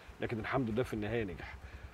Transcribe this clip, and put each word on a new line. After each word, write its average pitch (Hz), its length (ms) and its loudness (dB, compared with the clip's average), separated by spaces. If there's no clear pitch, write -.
لكن 110 200 2
الحمد 123 300 4
لله 110 120 4
في - 120 0
النهاية 110 300 2
نجح. - 320 -6